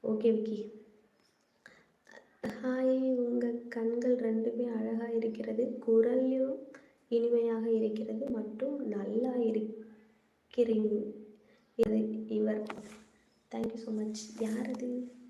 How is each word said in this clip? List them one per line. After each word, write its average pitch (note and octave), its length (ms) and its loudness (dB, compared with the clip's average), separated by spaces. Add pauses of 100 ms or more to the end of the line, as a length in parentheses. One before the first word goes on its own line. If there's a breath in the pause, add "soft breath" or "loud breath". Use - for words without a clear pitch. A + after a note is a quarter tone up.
ஓகே A3+ 300 2
விக்கி. G#3+ 400 -2 (1900 loud breath)
ஹாய், C4 520 2
உங்க A#3+ 380 2 (160)
கண்கள் A#3+ 480 2
ரெண்டுமே A3+ 480 0
அழகா A3+ 400 -2
இருக்கிறது, A3+ 760 -2
குரலும் C4 800 4 (500 loud breath)
இனிமையாக A#3 640 2
இருக்கிறது, A3 600 0
மட்டும் A#3+ 580 -4
நல்லா G#3 420 0
இருக்கிறீங்க. G#3+ 1700 -2 (720 soft breath)
இது A3 520 2
இவர். G#3+ 360 0 (880 loud breath)
Thank A3+ 140 -4
you A3+ 120 -4
so A3 180 -6
much. G#3+ 480 -6
யார் A3 260 -2
அது? B3 440 -6 (180)